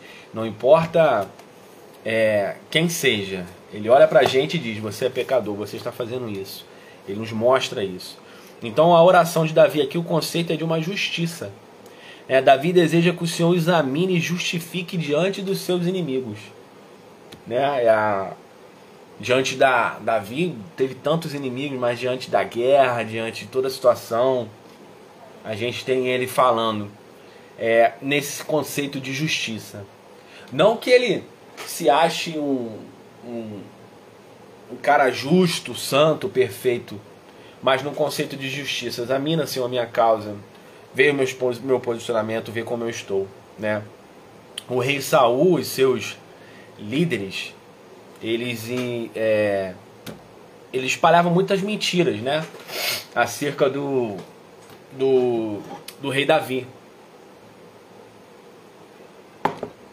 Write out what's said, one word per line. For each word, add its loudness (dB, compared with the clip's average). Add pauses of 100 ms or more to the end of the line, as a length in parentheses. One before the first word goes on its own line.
(340)
Não -6
importa, 4 (800)
é, 2 (140)
quem 0
seja. -2 (280)
Ele -4
olha 8
pra 6
gente 2
e -2
diz: -6
"Você -4
é 0
pecador, -2
você -8
está -8
fazendo -8
isso." -10 (420)
Ele -8
nos -8
mostra 2
isso. -10 (440)
Então 4
a 8
oração 6
de -4
Davi 6
aqui, -2
o -2
conceito -2
é 0
de -6
uma 0
justiça. -6 (760)
É, 4
Davi 4
deseja 4
que -6
o -2
Senhor 2
examine 2
e 2
justifique -6
diante 0
dos -4
seus -2
inimigos. -4 (1080)
Né? 0
É 6
a, 2 (840)
diante 0
da, 2
Davi -2 (200)
teve -2
tantos -2
inimigos, -6
mas -2
diante -4
da 2
guerra, 2
diante -6
de -18
toda -2
a -2
situação, 2 (960)
a -8
gente -6
tem 0
ele 0
falando, 0 (680)
é, 4
nesse -2
conceito -4
de -8
justiça. -6 (680)
Não 4
que -4
ele 4 (420)
se 0
ache 2
um, -4 (480)
um, -10 (1120)
um -12
cara 4
justo, 0
santo, 2
perfeito, -2 (640)
mas 2
num -6
conceito -4
de -8
justiça. -6
"Examina, -2
Senhor, -4
a -6
minha -2
causa. 2 (580)
Vê 4
o 2
meus 0
pos-, -2
meu 0
posicionamento, -4
vê -6
como -6
eu -4
estou", -4 (300)
né? -2 (880)
O 0
rei 0
Saul 4
e -4
seus 0 (640)
líderes, -4 (680)
eles, -4 (480)
é, 0 (1000)
eles -4
espalhavam 4
muitas 2
mentiras, -2
né? -2 (720)
Acerca 0
do, -2 (800)
do, 2 (400)
do -6
rei -2
Davi. 0 (3250)